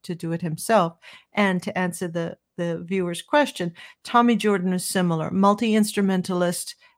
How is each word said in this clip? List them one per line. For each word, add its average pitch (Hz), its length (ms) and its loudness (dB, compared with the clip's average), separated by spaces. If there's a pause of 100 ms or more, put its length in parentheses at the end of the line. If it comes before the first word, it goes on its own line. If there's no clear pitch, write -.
to 180 120 -8
do 165 180 -6
it 165 80 -4
himself. 170 560 0 (380)
And 190 280 2
to - 160 -6
answer 180 300 -4
the, 170 300 -6 (180)
the 170 220 -4
viewer's 175 420 -4
question, 277 540 0 (280)
Tommy 240 340 4
Jordan 190 360 0
is 180 140 -2
similar, 165 440 0
multi-instrumentalist, 196 1500 0 (220)